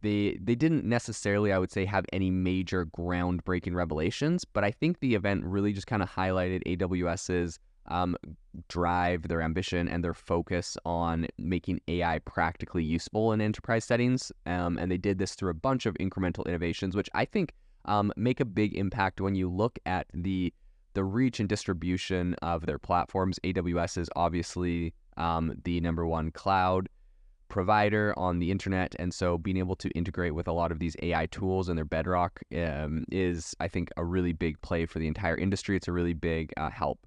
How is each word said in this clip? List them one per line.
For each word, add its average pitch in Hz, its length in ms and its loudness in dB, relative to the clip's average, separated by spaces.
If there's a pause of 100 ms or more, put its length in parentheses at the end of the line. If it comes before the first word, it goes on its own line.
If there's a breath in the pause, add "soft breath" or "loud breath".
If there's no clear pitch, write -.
they, 104 380 2
they 117 140 2
didn't 151 300 2
necessarily, 104 680 2
I 95 60 4
would 92 140 0
say, 95 120 0
have 98 280 0
any 95 180 2
major 92 560 0
groundbreaking 87 880 -2
revelations, 90 680 0
but - 180 -2
I 101 80 2
think 165 300 0
the 127 140 2
event 101 300 2
really 101 280 2
just 98 160 -6
kinda 101 180 0
highlighted 92 580 0
A 90 120 -2
W 87 320 0
S's, 87 500 -2 (300)
um, 90 280 0 (520)
drive, 87 600 0
their 82 140 0
ambition, 87 460 0
and 87 140 -2
their 85 120 -2
focus - 720 -2
on 85 400 0 (120)
making 90 500 -2
A 87 140 0
I 82 180 0
practically - 640 -2
useful 104 500 0
in 107 100 2
enterprise 110 420 0
settings. 123 480 2 (140)
Um, 87 320 0
and 90 120 0
they 110 60 2
did 98 220 0
this 95 160 -2
through 92 160 -2
a 82 40 0
bunch 131 300 0
of 101 120 0
incremental 92 500 -2
innovations, 87 500 -2
which 98 160 -2
I - 140 0
think, - 260 0 (320)
um, 104 320 2
make 123 240 2
a 131 60 2
big 104 280 2
impact 95 460 0
when 98 140 2
you 92 160 0
look 101 340 0
at 90 300 -2
the, 90 380 0 (420)
the 98 100 2
reach 117 360 2
and 101 80 2
distribution 90 920 0
of 82 220 0
their 78 140 -2
platforms. 92 640 0
A 90 80 0
W 87 260 0
S 85 180 0
is 85 200 -2
obviously, 85 800 0 (220)
um, 82 380 0 (100)
the 85 160 0
number 82 260 0
one 80 240 0
cloud 92 580 2 (600)
provider 104 680 4
on 87 200 2
the 85 120 2
internet, 95 480 0
and 90 160 -2
so 87 240 2
being 92 180 0
able 92 200 0
to - 140 -4
integrate 85 440 0
with 85 140 -4
a 85 40 2
lot 85 200 2
of 78 80 -4
these 82 200 -2
A 85 140 0
I 80 120 2
tools 95 420 0
and 82 100 0
their 80 60 0
Bedrock, 87 580 0 (140)
um, 78 560 -2
is, 90 480 0
I 87 80 -2
think, 87 280 -2
a 85 80 -2
really 87 280 2
big 80 300 -2
play 85 220 -2
for 82 140 -6
the 80 80 0
entire 82 300 0
industry. 98 400 0
It's 85 120 -4
a 87 40 0
really 87 200 2
big, 80 440 -2
uh, 78 140 -2
help. - 360 -4